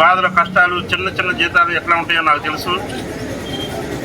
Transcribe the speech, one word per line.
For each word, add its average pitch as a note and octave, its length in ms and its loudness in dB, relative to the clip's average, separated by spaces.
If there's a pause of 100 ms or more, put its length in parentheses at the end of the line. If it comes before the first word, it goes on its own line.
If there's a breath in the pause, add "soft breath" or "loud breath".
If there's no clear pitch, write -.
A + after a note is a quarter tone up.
బాధలు F3+ 360 4
కష్టాలు F3+ 400 4 (140)
చిన్న F3+ 160 -2 (100)
చిన్న F#3 140 -2 (100)
జీతాలు E3+ 380 2
ఎట్లా E3+ 220 0
ఉంటాయో E3 280 0
నాకు D3 180 2
తెలుసు. D#3 260 -4 (1300)